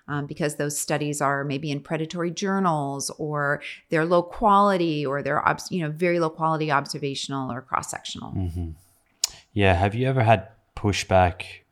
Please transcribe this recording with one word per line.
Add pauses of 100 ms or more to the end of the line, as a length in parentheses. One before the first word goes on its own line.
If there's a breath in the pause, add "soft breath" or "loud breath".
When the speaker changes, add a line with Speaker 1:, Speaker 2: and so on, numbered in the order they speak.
Speaker 1:
um,
because
those
studies
are
maybe
in
predatory
journals
or (300 loud breath)
they're
low
quality
or
they're
obs-,
you
know,
very
low
quality
observational
or
cross-sectional.
Speaker 2:
Mm-hmm. (840 loud breath)
Yeah.
Have
you
ever
had (280)
pushback (300)